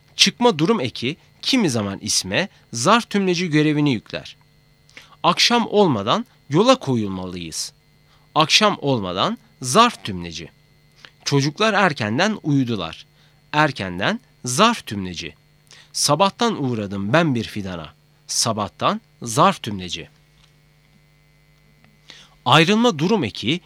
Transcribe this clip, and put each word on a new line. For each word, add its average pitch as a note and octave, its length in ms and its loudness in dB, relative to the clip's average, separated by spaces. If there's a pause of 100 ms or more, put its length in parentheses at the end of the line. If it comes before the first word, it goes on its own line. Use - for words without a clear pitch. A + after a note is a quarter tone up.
(160)
çıkma A#3+ 420 2
durum F3+ 220 0
eki B2+ 360 -6 (260)
kimi A3+ 280 2
zaman G2+ 280 -2
isme G#2+ 500 -2 (240)
zarf E3+ 380 2
tümleci F#3 400 0
görevini D3+ 420 2
yükler. - 440 -8 (840)
Akşam G#3+ 440 2
olmadan D#3 600 2 (240)
yola A#3 280 4
koyulmalıyız. F#2 920 -6 (640)
Akşam F#3+ 460 2
olmadan A#2+ 580 -2 (240)
zarf G3 420 2
tümleci. E2+ 460 -10 (720)
Çocuklar D3 500 0
erkenden E3+ 680 0
uyudular. A#2 640 -2 (460)
Erkenden C3 680 0 (240)
zarf F3+ 420 2
tümleci. F2+ 480 -8 (580)
Sabahtan F3 720 0
uğradım G2+ 480 -4
ben D#3 220 4
bir A2+ 100 -2
fidana. F2+ 500 -10 (320)
Sabahtan A#2 760 -2 (220)
zarf C#3 400 2
tümleci. F2+ 460 -10 (2250)
Ayrılma E3+ 540 4
durum F3+ 260 0
eki A2+ 420 -4